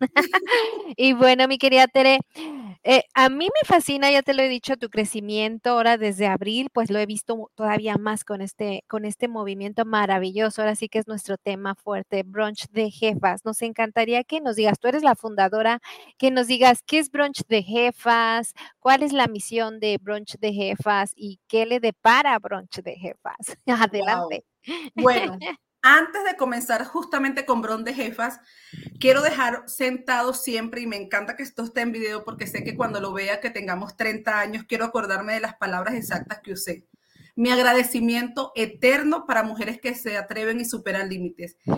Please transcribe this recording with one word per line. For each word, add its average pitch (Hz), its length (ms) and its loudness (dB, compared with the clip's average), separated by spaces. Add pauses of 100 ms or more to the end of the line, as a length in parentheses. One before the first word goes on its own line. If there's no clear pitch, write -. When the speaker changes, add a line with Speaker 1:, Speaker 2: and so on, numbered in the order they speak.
Speaker 1:
<laughs> - 0 -
Speaker 2:
<laughs> 370 960 0
Speaker 1:
Y 262 160 6
bueno, 254 340 6
mi 262 100 0
querida 262 300 6
Tere, 269 320 6 (640)
eh, 254 200 6 (120)
a 262 140 8
mí 285 180 -2
me 571 200 0
fascina, 277 440 4
ya 277 120 6
te 277 100 2
lo 262 100 2
he 262 60 2
dicho, 254 280 -2
tu 233 120 -6
crecimiento 214 840 -2
ahora 233 260 4
desde 208 300 0
abril, 208 460 -2
pues, 226 180 0
lo 208 80 2
he 208 80 0
visto 214 480 -6
todavía 214 420 -2
más 214 280 -4
con 196 160 -8
este, 196 460 -6
con 214 180 -6
este 208 220 -4
movimiento 208 580 -6
maravilloso. 208 760 0
Ahora 214 140 0
sí 220 140 -6
que 220 100 -2
es 220 80 -4
nuestro 202 300 -6
tema 196 380 -6
fuerte, 196 500 -4
brunch 208 460 -6
de 214 200 -2
jefas. 190 540 -2
Nos 220 180 -6
encantaría 233 600 -2
que 311 180 -6
nos 240 160 -4
digas, 214 220 2
tú 240 100 -4
eres 302 140 0
la 254 120 6
fundadora, 220 640 0 (380)
que 262 140 2
nos 247 160 2
digas, 247 380 6
¿qué 302 140 2
es 285 120 -2
brunch - 360 -2
de 214 160 2
jefas? 233 880 0 (260)
¿Cuál 269 240 4
es 285 100 0
la 254 140 4
misión 220 520 -4
de 208 220 0
brunch 208 380 -8
de 214 140 -2
jefas? 202 640 0
¿Y 202 320 -14
qué 226 180 2
le 240 140 0
depara 233 600 4
brunch 190 440 -10
de - 140 -10
jefas? - 400 -12 (300)
<laughs> - 0 -
Adelante. 196 800 0 (220)
Speaker 2:
Guau. 330 160 -8 (120)
Bueno, 226 440 2
Speaker 1:
<laughs> 320 200 -10 (220)
Speaker 2:
antes 320 440 4
de 370 120 -2
comenzar 240 480 -2
justamente 269 600 -4
con 233 160 0
brunch 220 240 -4
de 254 80 -6
jefas, 240 460 -6 (600)
quiero 262 220 6
dejar 262 460 0
sentado 254 680 -2
siempre, 233 480 -6
y 233 60 -8
me 208 100 -6
encanta 202 380 -6
que 277 80 -10
esto 233 200 -10
esté 233 180 -4
en 233 100 -2
video, 214 320 -6
porque 226 240 -12
sé 202 160 -8
que 226 140 -8
cuando 220 240 -4
lo 196 120 -6
vea, 196 280 -4
que 240 80 -6
tengamos 196 480 -8
treinta 220 420 -2
años, 214 280 -4
quiero 226 180 -2
acordarme 208 480 -4
de 220 80 -4
las 220 140 -8
palabras 190 400 -4
exactas 202 460 -8
que 196 120 -12
usé. - 340 -10 (480)
Mi 240 160 2
agradecimiento 247 1040 2
eterno 277 720 2
para 233 160 2
mujeres 220 380 -6
que 247 140 -6
se 208 220 -6
atreven 220 440 -4
y 233 40 -4
superan 196 440 -4
límites. 175 480 -10 (200)